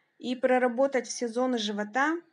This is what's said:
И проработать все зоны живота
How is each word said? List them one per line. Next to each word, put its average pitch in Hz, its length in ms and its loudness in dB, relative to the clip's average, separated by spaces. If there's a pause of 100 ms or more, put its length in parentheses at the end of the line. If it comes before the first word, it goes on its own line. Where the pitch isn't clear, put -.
(200)
И 247 160 -4
проработать 254 720 2
все - 200 -4
зоны 247 300 0
живота 214 580 0 (180)